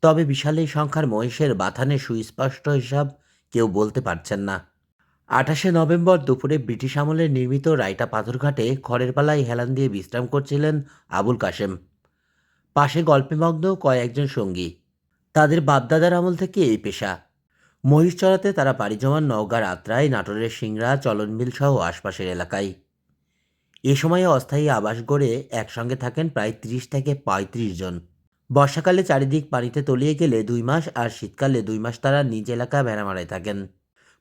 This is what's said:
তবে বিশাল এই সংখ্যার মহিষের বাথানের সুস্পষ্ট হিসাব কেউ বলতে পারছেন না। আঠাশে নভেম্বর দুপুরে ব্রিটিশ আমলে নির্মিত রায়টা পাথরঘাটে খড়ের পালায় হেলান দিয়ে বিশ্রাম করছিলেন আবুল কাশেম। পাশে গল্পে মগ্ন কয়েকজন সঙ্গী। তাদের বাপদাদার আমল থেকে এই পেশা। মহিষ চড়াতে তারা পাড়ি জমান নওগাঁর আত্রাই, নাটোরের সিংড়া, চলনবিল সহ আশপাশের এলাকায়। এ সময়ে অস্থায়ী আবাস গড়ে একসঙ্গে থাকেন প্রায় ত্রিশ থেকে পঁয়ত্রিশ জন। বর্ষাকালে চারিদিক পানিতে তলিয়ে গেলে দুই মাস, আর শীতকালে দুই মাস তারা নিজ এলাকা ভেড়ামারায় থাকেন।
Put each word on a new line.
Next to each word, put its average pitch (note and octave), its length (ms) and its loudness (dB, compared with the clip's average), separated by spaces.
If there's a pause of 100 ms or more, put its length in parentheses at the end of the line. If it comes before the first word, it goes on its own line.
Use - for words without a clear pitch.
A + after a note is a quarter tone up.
তবে D#3+ 220 6
বিশাল D3 340 0
এই E3 80 0
সংখ্যার D3+ 400 -2
মহিষের A#2+ 480 0
বাথানের A#2+ 440 0
সুস্পষ্ট B2+ 680 -4
হিসাব C#3 380 0 (460)
কেউ A2+ 160 2
বলতে G#2 320 0
পারছেন F#2+ 400 -4
না। G2 320 -6 (540)
আঠাশে C#3 460 0
নভেম্বর E3+ 460 4
দুপুরে C#3 400 0
ব্রিটিশ B2 400 -4
আমলে D#3 300 0
নির্মিত C3+ 400 0
রায়টা A#2+ 380 0
পাথরঘাটে B2 680 -2
খড়ের B2 360 -4
পালায় D3 300 2
হেলান A#2+ 320 -2
দিয়ে C3+ 140 0
বিশ্রাম A#2 380 -4
করছিলেন C#3+ 560 0 (260)
আবুল G2+ 280 0
কাশেম। G2 400 -4 (1000)
পাশে C#3+ 280 2
গল্পে D3 340 4
মগ্ন E3 380 0
কয়েকজন C3 520 0
সঙ্গী। F#2 420 -4 (640)
তাদের D#3 280 4
বাপদাদার D3 520 4
আমল F3+ 240 2
থেকে F#3 240 -2
এই A#2 180 4
পেশা। G2 400 -6 (680)
মহিষ D#3+ 320 6
চড়াতে F#3+ 360 2
তারা C#3 200 0
পাড়ি G#2+ 240 -2
জমান C#3 280 0
নওগাঁর A2+ 380 0
আত্রাই, G#2+ 460 0
নাটোরের G#2+ 420 -2
সিংড়া, A2+ 460 -2
চলনবিল A2+ 540 -2
সহ C#3 280 0
আশপাশের F#2 500 -4
এলাকায়। F#2 440 -4 (1080)
এ C#3 140 4
সময়ে E3+ 300 2
অস্থায়ী D3 420 2
আবাস A2 340 0
গড়ে C3+ 480 0
একসঙ্গে A#2 460 -6
থাকেন B2+ 320 -4
প্রায় A2 320 -4
ত্রিশ A#2+ 280 -8
থেকে C#3 260 -2
পঁয়ত্রিশ G2+ 640 -4
জন। F2+ 220 -8 (520)
বর্ষাকালে D#3+ 520 4
চারিদিক C#3 460 0
পানিতে B2 320 -2
তলিয়ে C#3 320 0
গেলে C#3 280 2
দুই A#2 200 -2
মাস, C#3+ 320 0
আর A#2 160 -2
শীতকালে B2 520 -2
দুই A2 160 -4
মাস A#2 220 -6
তারা C#3 220 2
নিজ A2+ 280 -4
এলাকা B2 320 -2
ভেড়ামারায় G2+ 440 -4
থাকেন। G2 400 -8 (540)